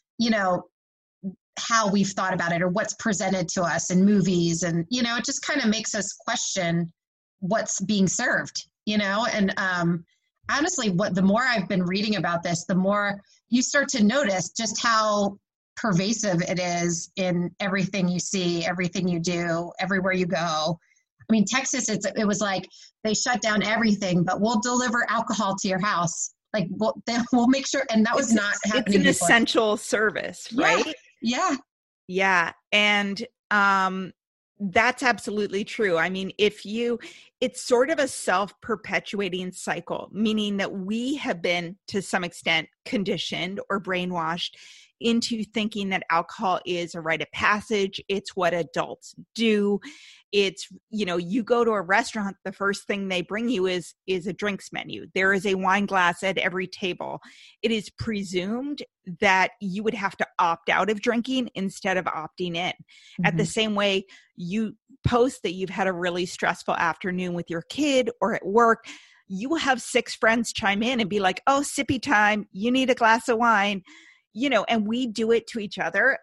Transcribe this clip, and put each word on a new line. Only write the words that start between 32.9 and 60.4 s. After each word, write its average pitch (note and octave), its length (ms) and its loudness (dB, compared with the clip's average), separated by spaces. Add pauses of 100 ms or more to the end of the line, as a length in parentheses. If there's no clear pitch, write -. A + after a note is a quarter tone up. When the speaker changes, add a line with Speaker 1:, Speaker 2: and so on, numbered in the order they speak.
Speaker 2:
um, F#3+ 600 2 (480)
that's A3+ 440 2
absolutely G3+ 580 0
true. F#3+ 360 0
I E3 120 2
mean, F#3+ 260 -4
if G#3 300 2
you, A#3 320 -2 (420)
it's B3+ 220 -2
sort B3+ 280 4
of D#4+ 100 0
a C#4 80 2 (600)
self-perpetuating F#3 840 -4
cycle, - 600 -6
meaning G#3+ 440 0
that G3 160 -4
we A3 440 -4
have A3+ 240 -4
been, F3 360 -2 (120)
to G3 140 -2
some F#3 220 -2
extent, E3 440 -2 (160)
conditioned E3+ 760 -4 (100)
or G3 100 -2
brainwashed F3+ 680 -4 (500)
into A#3 440 0 (100)
thinking G#3 360 -2
that F#3 200 -2
alcohol F3 560 0
is F3 300 -4
a E3+ 40 -8
rite D#3+ 220 -2
of - 100 -10
passage. G#3 760 0
It's G3 260 -6
what F3 180 2
adults - 640 -4 (220)
do. G#3 420 2 (540)
It's, G3+ 340 0 (240)
you G#3 160 -2
know, F3 100 -2
you F3+ 280 -2
go A#3+ 200 4
to A3+ 60 2
a G#3 100 2
restaurant, G3 640 0
the F#3+ 80 -6
first G3+ 360 -2
thing G3+ 180 -4
they F3+ 160 0
bring A3 260 -4
you F#3+ 180 0
is, F3+ 280 -4 (140)
is F#3 180 -2
a G3 60 -4
drinks G3+ 400 -6
menu. - 420 -10
There F#3+ 180 4
is G3 140 0
a G3 80 2
wine F#3+ 320 2
glass F3+ 380 2
at F#3+ 120 0
every F#3 300 -2
table. E3 540 -6 (420)
It A3+ 80 0
is A3 200 -2
presumed G#3 920 -6 (380)
that F#3+ 400 4
you G3+ 240 -4
would A3 100 -2
have F#3+ 220 -4
to - 100 -2 (140)